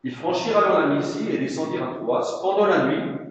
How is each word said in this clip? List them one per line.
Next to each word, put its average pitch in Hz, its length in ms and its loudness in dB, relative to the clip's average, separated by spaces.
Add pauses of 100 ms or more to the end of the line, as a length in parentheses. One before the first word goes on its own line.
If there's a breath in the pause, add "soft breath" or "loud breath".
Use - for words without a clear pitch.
Ils 123 100 -6
franchirent 185 440 0
alors 165 240 4
la 147 60 2
Mysie 143 460 -2
et - 40 0
descendirent 165 460 -4
à - 120 -6
Troas. - 460 -2
Pendant 196 260 4
la 160 180 4
nuit - 260 -2 (200)